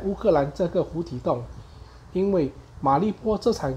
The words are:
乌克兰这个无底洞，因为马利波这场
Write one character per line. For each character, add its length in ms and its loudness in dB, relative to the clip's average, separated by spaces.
乌 80 0
克 180 2
兰 240 4
这 140 0
个 120 2
无 100 -4
底 160 -8
洞， 240 -2
因 180 2
为 180 2
马 180 4
利 140 2
波 260 -2
这 140 2
场 260 -4